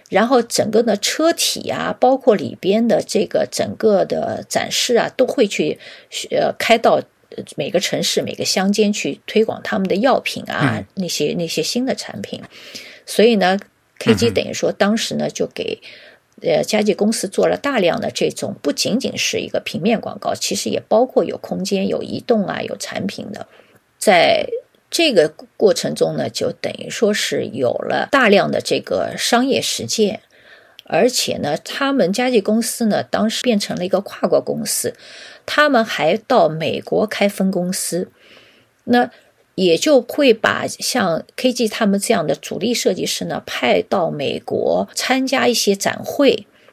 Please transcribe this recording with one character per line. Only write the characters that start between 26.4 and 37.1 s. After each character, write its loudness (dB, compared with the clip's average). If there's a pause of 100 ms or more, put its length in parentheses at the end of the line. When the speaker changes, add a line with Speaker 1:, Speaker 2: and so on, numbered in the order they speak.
Speaker 1:
等 -8
于 -14
说 0
是 -4
有 0
了 -2
大 4
量 4
的 -2
这 -2
个 -4
商 2
业 0
实 -6
践， -2 (640)
而 2
且 -2
呢， -2
他 -4
们 2
家 0
具 4
公 2
司 -4
呢， 2
当 0
时 -4
变 2
成 -4
了 -4
一 -4
个 2
跨 -8
国 4
公 -4
司， -4 (520)
他 2
们 4
还 0
到 4
美 -2
国 0
开 0